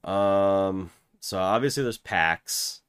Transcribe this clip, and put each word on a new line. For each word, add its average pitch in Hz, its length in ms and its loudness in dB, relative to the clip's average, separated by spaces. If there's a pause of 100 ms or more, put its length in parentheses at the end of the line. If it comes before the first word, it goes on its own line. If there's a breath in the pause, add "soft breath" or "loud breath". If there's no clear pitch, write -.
Um, 98 880 2 (300 soft breath)
so - 180 -6
obviously 117 440 0
there's 117 160 -4
packs. - 920 -2